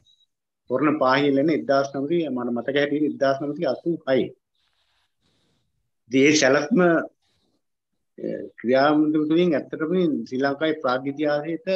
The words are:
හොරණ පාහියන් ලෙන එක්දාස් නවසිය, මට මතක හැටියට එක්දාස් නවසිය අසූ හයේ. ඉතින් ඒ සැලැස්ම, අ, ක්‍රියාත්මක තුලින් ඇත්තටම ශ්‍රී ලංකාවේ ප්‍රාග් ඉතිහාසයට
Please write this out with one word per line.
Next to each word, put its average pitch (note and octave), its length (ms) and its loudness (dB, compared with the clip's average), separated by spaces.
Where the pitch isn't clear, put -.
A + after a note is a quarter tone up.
හොරණ C#3 280 0
පාහියන් C#3 380 2
ලෙන C#3 140 2
එක්දාස් C#3 400 0
නවසිය, D3+ 360 -4
මට B2 260 -6
මතක A#2+ 240 -6
හැටියට D3 320 0
එක්දාස් C3+ 320 0
නවසිය D3 280 -6
අසූ D#3 360 -4
හයේ. C3 260 0
ඉතින් C3 100 2
ඒ D3 120 6
සැලැස්ම, D3 480 2
අ, E3+ 160 4
ක්‍රියාත්මක D3+ 680 2
තුලින් E3 300 2
ඇත්තටම D3+ 420 -4
ශ්‍රී B2 180 -8
ලංකාවේ C#3+ 400 -2
ප්‍රාග් C3 260 -2
ඉතිහාසයට D3 720 -4